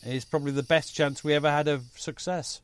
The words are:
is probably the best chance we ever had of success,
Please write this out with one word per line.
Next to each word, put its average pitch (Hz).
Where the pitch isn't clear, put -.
is 127
probably 143
the 139
best 160
chance 143
we 151
ever 147
had 147
of 139
success, -